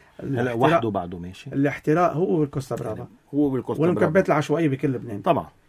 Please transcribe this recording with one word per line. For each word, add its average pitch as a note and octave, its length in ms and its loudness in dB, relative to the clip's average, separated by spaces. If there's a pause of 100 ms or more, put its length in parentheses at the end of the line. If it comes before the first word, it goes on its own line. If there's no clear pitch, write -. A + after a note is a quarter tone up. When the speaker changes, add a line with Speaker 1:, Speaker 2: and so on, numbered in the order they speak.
(200)
Speaker 1:
هلا C3 200 -2
Speaker 2:
الاحتراق، B2 340 2
Speaker 1:
وحده A#2 160 2
بعده F2+ 280 -6
ماشي. F2+ 340 -14
Speaker 2:
الاحتراق D3 600 2
هو E3+ 260 0
بالكوستا C#3 380 -2
برافا. A#2 220 -6
Speaker 1:
يعني A#2+ 100 -12 (260)
هو D3 160 2
بالكوستا B2+ 320 -2
Speaker 2:
والمكبات D#3+ 300 2
Speaker 1:
برافا. F#3 200 2
Speaker 2:
العشوائيه D3+ 360 2
بكل C3+ 240 0
لبنان. A2 300 -6
Speaker 1:
طبعًا. B2+ 240 2 (220)